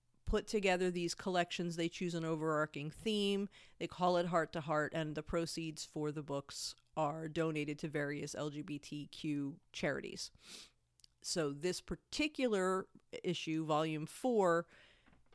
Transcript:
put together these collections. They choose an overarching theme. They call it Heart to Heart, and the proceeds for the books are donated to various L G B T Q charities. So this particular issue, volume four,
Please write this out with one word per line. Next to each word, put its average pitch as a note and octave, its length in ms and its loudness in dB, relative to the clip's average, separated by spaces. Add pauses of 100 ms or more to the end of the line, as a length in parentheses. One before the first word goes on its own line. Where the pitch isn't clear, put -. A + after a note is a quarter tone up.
(260)
put G#3 200 2
together F#3 440 4
these F3 240 0
collections. F3 640 0
They E3+ 120 0
choose F3 260 -2
an E3 100 0
overarching D#3 680 0
theme. G3+ 580 2 (300)
They E3+ 80 -4
call F3+ 320 4
it F3 80 4
Heart E3 260 2
to E3 80 -4
Heart, D3+ 340 0
and D#3 200 -2
the D3+ 80 -4
proceeds E3 640 -4
for D3+ 280 -4
the D3+ 100 -6
books - 520 -6 (220)
are D#3+ 300 0
donated D3+ 540 0
to E3 80 -4
various D3 460 -2
L D3+ 160 -2
G D3 120 -8
B D3 160 -6
T D3 320 -10
Q C#3+ 460 -2 (160)
charities. - 580 -4 (920)
So D3+ 300 0
this E3 280 -2
particular G#3 1040 0 (380)
issue, D#3+ 400 -2
volume D#3 420 2
four, F#3 600 4 (680)